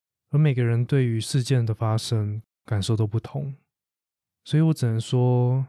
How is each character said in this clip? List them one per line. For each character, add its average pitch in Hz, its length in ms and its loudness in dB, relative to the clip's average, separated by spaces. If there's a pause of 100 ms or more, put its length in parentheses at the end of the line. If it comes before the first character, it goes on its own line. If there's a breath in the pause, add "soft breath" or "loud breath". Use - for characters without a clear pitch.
(300)
而 143 80 0
每 151 160 4
个 123 100 0
人 117 220 0
对 135 200 2
于 113 140 0
事 123 240 -2
件 123 220 0
的 110 80 -2
发 110 240 0
生 107 440 -4 (220)
感 104 180 -2
受 110 140 0
都 107 100 2
不 107 140 -2
同， 139 360 -8 (920)
所 151 120 -2
以 156 40 4
我 160 120 4
只 127 120 -2
能 113 160 0
说， 123 680 2